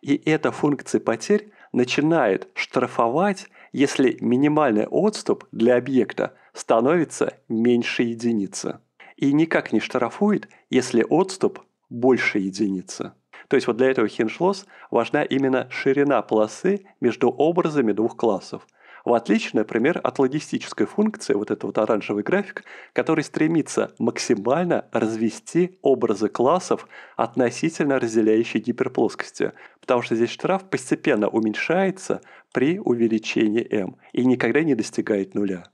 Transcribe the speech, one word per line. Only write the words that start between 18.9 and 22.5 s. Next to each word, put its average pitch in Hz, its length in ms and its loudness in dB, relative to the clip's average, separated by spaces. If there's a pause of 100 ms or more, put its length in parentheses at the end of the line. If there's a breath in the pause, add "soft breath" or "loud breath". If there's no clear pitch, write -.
В 120 80 2
отличие, 190 420 0
например, 117 460 0
от - 160 -2
логистической 135 680 -2
функции, - 460 -2
вот 104 180 -2
это 104 160 -6
вот 101 100 -4
оранжевый 107 460 0
график, - 400 -2 (300 loud breath)